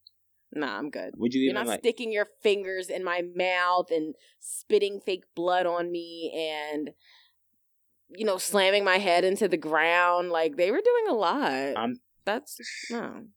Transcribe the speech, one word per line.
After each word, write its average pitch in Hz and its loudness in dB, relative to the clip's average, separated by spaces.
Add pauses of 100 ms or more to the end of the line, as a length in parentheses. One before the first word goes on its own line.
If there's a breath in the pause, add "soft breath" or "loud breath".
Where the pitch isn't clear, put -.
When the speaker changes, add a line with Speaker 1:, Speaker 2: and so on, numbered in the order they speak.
(540)
Speaker 1:
Nah, 127 -4
I'm 143 -6
good. - -10
Speaker 2:
Would 120 0
you 131 2
Speaker 1:
You're 135 4
Speaker 2:
even, 214 -2
Speaker 1:
not 233 -2
Speaker 2:
like 202 -2
Speaker 1:
sticking 240 -2
your 208 0 (140)
fingers 190 0
in 185 -6
my 175 -2
mouth 180 2
and 156 -2 (240 soft breath)
spitting 202 0
fake 185 -4 (100)
blood 180 2
on 175 -2
me 170 -8
and, 151 -6 (1160 soft breath)
you 214 -6
know, 190 2
slamming 196 4
my 185 4
head 180 2
into 202 2
the 175 0
ground. 175 2
Like, 160 0
they 180 2
were 320 0
doing 466 2
a 320 2
lot. 170 0
Speaker 2:
I'm 117 -4 (240)
Speaker 1:
That's, 226 -6 (340)
no. - -8 (140)